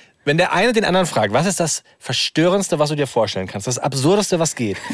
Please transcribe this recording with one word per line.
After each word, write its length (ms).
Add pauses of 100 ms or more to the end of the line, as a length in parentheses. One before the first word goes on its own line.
(240)
wenn 140
der 160
eine 180
den 140
anderen 220
fragt, 260
„Was 120
ist 140
das 240 (140)
Verstörendste, 840
was 80
du 80
dir 100
vorstellen 420
kannst? 200
Das 120
Absurdeste, 600
was 160
geht?“ 220 (160)